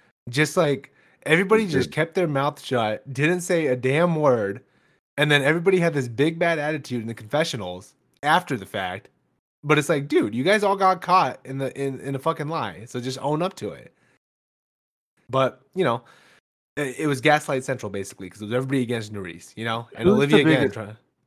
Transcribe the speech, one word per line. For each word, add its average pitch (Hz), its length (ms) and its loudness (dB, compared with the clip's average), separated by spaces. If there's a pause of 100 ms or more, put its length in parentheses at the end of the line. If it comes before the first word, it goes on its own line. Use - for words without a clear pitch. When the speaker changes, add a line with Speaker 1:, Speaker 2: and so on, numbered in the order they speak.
(300)
Speaker 1:
just, 147 280 0
like, 147 360 0 (300)
everybody 196 420 4
Speaker 2:
They 180 60 -4
Speaker 1:
just 185 180 0
Speaker 2:
did. - 60 -10
Speaker 1:
kept 156 200 0
their 185 120 2
mouth 143 360 -2
shut, 110 480 -2
didn't 151 300 0
say 170 260 0
a 127 80 2
damn 143 400 2
word, 120 460 2 (560)
and 147 140 2
then 143 120 4
everybody 175 360 4
had 170 140 2
this 135 140 -2
big 143 300 0
bad 170 220 0
attitude 147 420 -4
in 110 60 -8
the 117 60 -8
confessionals 107 800 -4 (280)
after 160 360 2
the 95 80 -8
fact. 95 440 -8 (540)
But 147 160 4
it's 147 100 -4
like, 143 180 0
dude, 143 280 0
you 123 80 0
guys 202 200 4
all 196 120 2
got 190 260 2
caught 175 420 2
in 135 140 -10
the, 135 220 -4
in, 135 220 -4
in 139 120 -6
a 135 60 -4
fucking 156 300 -4
lie, 110 360 -8
so 123 140 -8
just 127 200 -6
own 151 220 -2
up 185 140 -4
to 107 140 -8
it. - 260 -18 (1300)
But, 131 340 0 (120)
you 185 100 0
know, 120 200 0 (760)
it, 135 220 -6
it 156 80 -2
was 139 140 -2
Gaslight 147 420 2
Central, 117 260 -6
basically, 95 400 -10
'cause 95 140 -18
it - 20 -10
was 104 80 -6
everybody 131 300 0
against 113 280 -6
Nurys, 90 440 -12
you 113 100 -8
know? 117 300 -4
And 117 120 2
Speaker 2:
Who's - 100 6
Speaker 1:
Olivia 143 200 4
Speaker 2:
the 147 60 8
Speaker 1:
again 156 160 6
Speaker 2:
biggest - 160 0
Speaker 1:
trying 110 220 -12 (280)